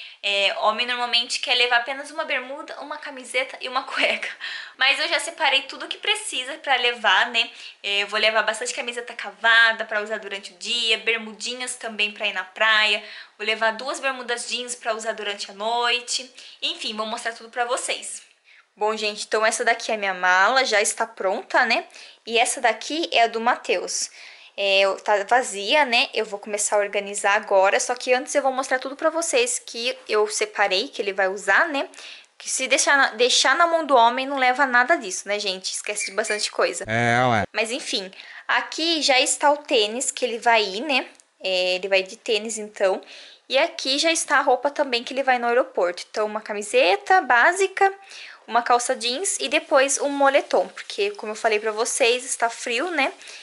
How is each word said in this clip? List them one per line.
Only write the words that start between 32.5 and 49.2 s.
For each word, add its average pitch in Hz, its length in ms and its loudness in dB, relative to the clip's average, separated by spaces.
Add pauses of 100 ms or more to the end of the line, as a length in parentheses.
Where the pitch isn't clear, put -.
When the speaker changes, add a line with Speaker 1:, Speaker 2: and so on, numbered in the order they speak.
Speaker 1:
deixar 220 300 4
na, 269 140 4
deixar 254 440 4
na 339 100 6
mão 330 200 2
do 277 100 4
homem, 240 300 6
não 277 120 -4
leva 254 280 4
nada 254 320 4
disso, 208 280 -8
né, 202 140 -2
gente? 190 320 -4
Esquece - 360 -6
de 202 40 -8
bastante 196 400 -2
coisa. - 340 0
Speaker 2:
É, 120 400 2
ué. 113 180 2 (100)
Speaker 1:
Mas 220 180 -2
enfim, 226 400 -6 (340)
aqui 311 560 0
já 269 200 4
está 294 300 2
o 294 60 4
tênis 240 540 0
que - 140 -4
ele 233 120 -4
vai 226 260 4
ir, 196 180 -6
né? 285 260 -2 (340)
É, 185 340 0
ele 185 120 -6
vai 190 160 2
de 185 140 -12
tênis, 214 400 -4
então. 208 440 -2 (460)
E 247 100 0
aqui 277 420 0
já 330 120 2
está 302 280 2
a - 20 0
roupa 277 280 2
também 277 320 -2
que 254 120 -10
ele 262 100 -2
vai 262 160 2
no 240 80 -2
aeroporto. 226 640 0
Então, 214 160 -2
uma 214 160 -6
camiseta 302 800 2
básica, 349 720 4 (540)
uma 226 140 2
calça 240 340 2
jeans 247 440 -4